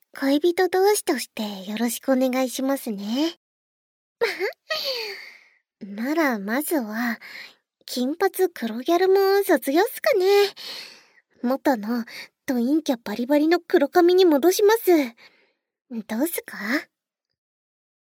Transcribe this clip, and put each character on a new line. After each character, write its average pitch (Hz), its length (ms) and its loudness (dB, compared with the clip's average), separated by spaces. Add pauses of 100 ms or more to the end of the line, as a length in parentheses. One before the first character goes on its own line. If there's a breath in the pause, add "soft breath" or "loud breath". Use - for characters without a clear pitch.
(160)
恋 277 240 0
人 349 300 0
同 381 240 4
士 415 100 -2
と 254 140 -2
し 233 100 -10
て 202 400 -10
よ 214 120 -6
ろ 233 100 -2
し 233 100 -6
く - 120 -2
お 269 40 4
願 254 300 0
い 240 60 -6
し 254 100 -8
ま 269 160 -2
す 254 140 -8
ね。 226 480 -4 (800)
<laughs> 453 1600 -8
な 220 320 -8
ら、 285 240 0
ま 214 240 -4
ず 330 140 -4
は、 226 440 -6 (680 loud breath)
金 254 260 -4
髪 370 400 0
黒 226 280 -8
ギ 330 120 0
ャ 349 60 4
ル 381 100 2
も 392 340 4
卒 294 280 0
業 320 100 4
っ 427 100 2
す - 120 -14
か 605 160 2
ね。 403 340 4 (880 loud breath)
元 254 360 0
の、 226 280 -4 (400 loud breath)
ド 254 140 -2
イ 240 120 0
ン 311 120 2
キ 285 100 0
ャ 233 100 -4
バ 208 120 -8
リ 240 100 -4
バ 294 140 2
リ 302 80 2
の 349 120 -2
黒 285 300 2
髪 349 240 6
に 370 100 6
戻 320 280 6
し 392 100 -2
ま 403 140 6
す。 466 100 -4 (1040 soft breath)
ど 220 280 -8
う 269 80 0
っ - 20 0
す - 180 -8
か？ 208 120 -16 (1500)